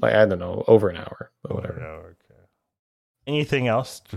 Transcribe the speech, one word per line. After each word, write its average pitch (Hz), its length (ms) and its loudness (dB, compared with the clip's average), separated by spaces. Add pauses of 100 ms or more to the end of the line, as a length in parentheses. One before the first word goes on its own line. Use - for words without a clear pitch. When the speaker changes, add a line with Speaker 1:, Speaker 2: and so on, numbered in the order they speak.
Speaker 1:
like, 113 140 2
I 107 120 8
don't 92 140 0
know, 90 260 -8
over 104 220 6
an 85 100 -6
hour - 320 -14 (140)
or - 60 -10
Speaker 2:
Over 95 120 -6
Speaker 1:
whatever. 87 160 -10
Speaker 2:
an 80 80 -12
hour, 82 300 -16 (140)
okay. 90 100 -20 (840)
Anything 139 420 0
else? 117 340 -2 (140)